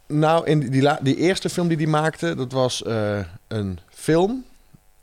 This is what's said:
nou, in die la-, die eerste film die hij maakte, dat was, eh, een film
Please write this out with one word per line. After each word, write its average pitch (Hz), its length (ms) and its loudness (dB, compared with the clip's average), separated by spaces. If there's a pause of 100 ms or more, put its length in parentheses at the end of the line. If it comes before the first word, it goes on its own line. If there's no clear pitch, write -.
nou, 156 380 2
in 151 240 2
die 135 120 2
la-, 143 200 2
die 135 140 2
eerste 185 340 0
film 175 180 -2
die 165 100 0
hij 160 80 0
maakte, 156 500 0
dat 127 160 -6
was, 131 320 0
eh, 104 360 -2 (280)
een 98 320 -6 (100)
film 196 560 0 (580)